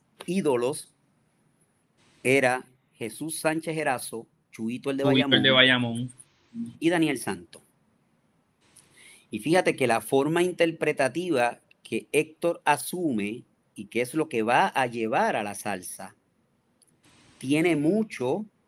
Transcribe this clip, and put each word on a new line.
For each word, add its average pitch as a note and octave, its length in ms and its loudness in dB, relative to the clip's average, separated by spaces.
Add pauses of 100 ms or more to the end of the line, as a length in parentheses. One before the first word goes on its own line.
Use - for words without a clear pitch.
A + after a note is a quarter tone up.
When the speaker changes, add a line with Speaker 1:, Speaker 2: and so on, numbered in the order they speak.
(260)
Speaker 1:
ídolos D3 680 -2 (1300)
era B2+ 420 2 (280)
Jesús C#3 460 -10
Sánchez D#3+ 380 -2
Erazo, B2 480 -4 (280)
Chuito A#2+ 360 -6
el C#3 60 -2
de C3+ 80 -2
Speaker 2:
Chuito C3+ 320 4
el C3 80 4
de C3+ 80 6
Speaker 1:
Bayamón, B2+ 420 2
Speaker 2:
Bayamón. B2 180 -6 (680)
Speaker 1:
y D#3+ 100 0
Daniel D#3+ 280 2
Santos. F2+ 440 -10 (1700)
Y G#2+ 80 -6
fíjate E3 360 2
que C3+ 100 0
la A2+ 140 4
forma D3+ 440 2
interpretativa D#3+ 1160 0 (240)
que - 300 -6
Héctor D#3 500 -2
asume C3 800 -2 (320)
y G2+ 120 -12
que A2+ 120 -4
es B2 140 -4
lo D#3 160 -2
que A2+ 140 0
va C3+ 240 4
a C3+ 180 0
llevar B2 500 -2
a A2 80 -2
la G2+ 120 -6
salsa, F#2 600 -10 (1200)
tiene D#3 380 2
mucho F3 680 0 (220)